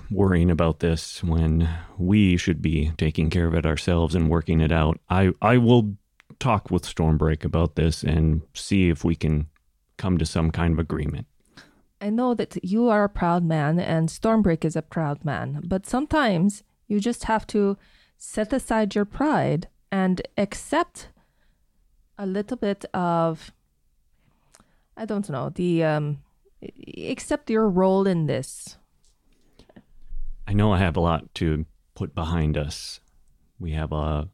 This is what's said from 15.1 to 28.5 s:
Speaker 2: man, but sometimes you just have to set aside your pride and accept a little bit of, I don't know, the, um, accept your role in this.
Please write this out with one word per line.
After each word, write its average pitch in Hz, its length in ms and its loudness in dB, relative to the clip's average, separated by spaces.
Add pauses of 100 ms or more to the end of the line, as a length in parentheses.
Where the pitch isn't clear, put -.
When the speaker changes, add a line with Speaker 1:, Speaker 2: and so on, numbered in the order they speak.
Speaker 2:
man, 135 420 -6
but 185 200 -4
sometimes 240 800 0 (220)
you 208 140 -2
just 233 260 -4
have 220 220 -2
to 202 300 0 (400)
set - 340 -6
aside 220 420 0
your 208 120 0
pride 180 640 0 (200)
and 185 320 0 (160)
accept - 680 -4 (1120)
a 202 80 -10
little 202 320 -4
bit 202 260 -2 (100)
of, 170 600 0 (1400)
I 220 80 -8
don't 208 240 -4
know, 143 200 -4
the, 175 360 0
um, 151 320 0 (800)
accept - 520 -6
your 220 200 4
role 190 360 4
in 175 200 0
this. - 500 -6 (1700)